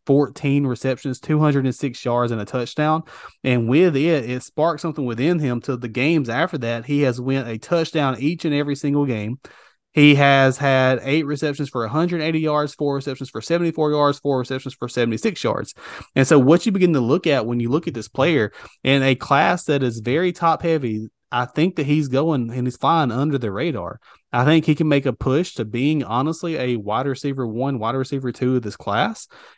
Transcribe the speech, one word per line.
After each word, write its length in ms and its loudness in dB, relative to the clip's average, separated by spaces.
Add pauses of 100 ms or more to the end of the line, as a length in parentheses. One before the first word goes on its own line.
fourteen 600 2
receptions, 540 -4
two 180 0
hundred 280 2
and 80 -2
six 280 -8
yards, 300 0
and 80 -2
a 60 -6
touchdown. 560 -2 (420)
And 240 2
with 280 4
it, 340 0
it 120 -6
sparked 380 -2
something 240 -4
within 360 0
him 200 -2
to 160 -4
the 120 -8
games 420 0
after 260 -6
that. 300 -6
He 160 0
has 180 0
went 280 -2
a 100 -8
touchdown 600 -2
each 280 -2
and 80 0
every 220 -2
single 280 0
game. 360 -4 (520)
He 240 8
has 420 6
had 460 2
eight 200 0
receptions 460 -4
for 160 -4
a 20 -6
hundred 320 -2
eighty 200 -2
yards, 340 -2
four 220 -2
receptions 340 -8
for 100 -12
seventy-four 520 0
yards, 260 2
four 200 0
receptions 360 -6
for 160 -8
seventy-six 520 0
yards. 300 -2 (420)
And 140 4
so 100 8
what 280 6
you 60 2
begin 200 4
to 80 2
look 260 0
at 200 2
when 140 -2
you 100 -2
look 180 -2
at 60 -6
this 140 -10
player 440 0 (320)
in 180 4
a 120 4
class 500 0
that 180 0
is 180 -2
very 320 -2
top 280 -2
heavy, 480 -2 (240)
I 140 -2
think 300 0
that 100 -2
he's 220 0
going 420 0
and 160 -4
he's 100 -4
flying 340 2
under 280 0
the 120 -4
radar. 480 -6 (340)
I 120 2
think 220 4
he 80 4
can 140 0
make 180 2
a 80 0
push 400 -2
to 100 -6
being, 400 -2
honestly, 540 -4
a 180 -2
wide 300 -4
receiver 400 -4
one, 320 -4
wide 160 -2
receiver 380 -4
two 240 0
of 60 0
this 140 -8
class. 520 -2 (300)